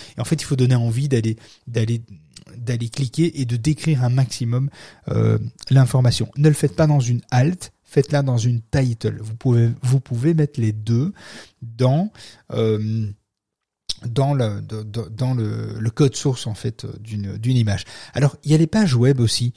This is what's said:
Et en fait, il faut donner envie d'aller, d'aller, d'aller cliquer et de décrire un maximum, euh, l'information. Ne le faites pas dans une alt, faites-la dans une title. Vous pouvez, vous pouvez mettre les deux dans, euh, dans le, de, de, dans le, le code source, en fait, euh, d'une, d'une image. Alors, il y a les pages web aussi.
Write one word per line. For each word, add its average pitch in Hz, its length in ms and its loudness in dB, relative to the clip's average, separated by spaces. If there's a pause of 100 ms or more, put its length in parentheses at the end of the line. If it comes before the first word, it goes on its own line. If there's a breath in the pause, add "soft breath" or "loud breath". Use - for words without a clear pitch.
(180 loud breath)
Et - 40 -8
en - 40 -4
fait, 156 160 -2
il - 20 -8
faut 143 120 -2
donner 127 200 4
envie 117 320 0
d'aller, 113 300 0 (300 loud breath)
d'aller, 117 340 -2 (560)
d'aller 117 320 -6
cliquer 139 500 -2
et 131 60 -2
de 120 100 -2
décrire 143 480 0
un 123 60 2
maximum, 127 600 0 (400 loud breath)
euh, 110 280 2 (320)
l'information. 127 680 4
Ne 151 140 4
le 147 60 4
faites - 200 0
pas 160 120 4
dans 147 120 4
une 120 300 0
alt, 147 420 0 (120)
faites-la 143 400 0
dans 127 160 0
une 120 220 0
title. 117 600 -2
Vous 110 140 -10
pouvez, 117 340 4 (140)
vous 127 160 2
pouvez 127 340 -2
mettre 147 260 0
les 107 140 0
deux 110 400 -2 (480 loud breath)
dans, 127 500 0 (400 loud breath)
euh, 110 560 -2 (960)
dans 131 280 0
le, 107 280 -2
de, 107 220 -10
de, 107 260 -10
dans 127 240 -4
le, 107 460 -4
le 113 100 -2
code 139 260 0
source, 127 320 -4
en 107 60 -6
fait, - 320 -8
euh, 104 140 -12
d'une, 104 380 -8
d'une 123 200 0
image. 104 280 0 (280 loud breath)
Alors, 139 300 0
il 143 80 -2
y - 20 8
a 156 40 6
les 160 100 4
pages 196 280 2
web 127 240 4
aussi. 120 380 0